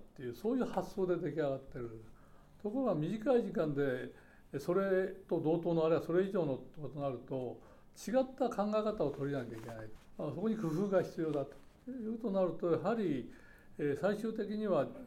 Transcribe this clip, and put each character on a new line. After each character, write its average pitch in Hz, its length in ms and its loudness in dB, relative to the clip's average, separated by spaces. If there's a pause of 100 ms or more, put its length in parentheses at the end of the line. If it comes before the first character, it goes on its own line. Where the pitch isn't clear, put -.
(160)
て 143 60 -12
い 123 80 -6
う、 120 60 -8
そ 226 160 0
う 269 40 2
い 247 40 2
う 214 40 4
発 - 300 -2
想 185 140 0
で 175 80 4
出 165 160 -2
来 147 40 -4
上 156 60 0
が 135 140 0
っ - 20 -6
て - 220 -12
る。 117 100 -6 (720)
と 208 80 -2
こ 247 80 -2
ろ 269 60 2
が、 202 100 4
短 202 400 2
い 233 80 6
時 196 100 -2
間 156 220 0
で、 127 380 0 (480)
そ 175 120 0
れ 190 360 4 (200)
と 170 120 2
同 160 180 4
等 170 160 2
の、 160 100 4
あ 160 40 6
る 165 80 6
い - 20 6
は 156 60 -2
そ 165 80 -2
れ 185 120 6
以 190 60 -2
上 180 160 2
の 127 140 0 (200)
こ 139 80 -6
と 131 60 -10
に 147 60 -6
な 139 100 0
る 120 80 -4 (100)
と、 127 300 -4 (480)
違 202 140 -2
っ 262 40 4 (140)
た 247 100 2
考 208 200 0
え 214 160 2
方 214 200 0
を 139 60 2
取 139 220 -2
り 139 40 0
な 123 80 -2
き 113 100 -10
ゃ 110 40 -8
い - 20 -10
け 117 60 -10
な 117 80 -8
い。 - 20 -10 (420)
あ、 156 140 -2
そ 156 80 -4
こ 220 80 2
に 220 80 2
工 170 120 0
夫 185 200 2
が 185 140 6
必 - 200 -4
要 156 100 0
だ 143 120 2
と - 460 -18
い 247 160 -8
う 226 120 -4
と 220 120 -2
な 190 140 4
る 170 80 2
と、 175 180 0
や - 80 4
は 208 160 2
り、 160 360 0 (480)
え 147 200 0
ー、 - 20 -4
最 202 160 2
終 220 180 -2
的 208 160 -2
に 214 180 -2
は 143 180 4 (200)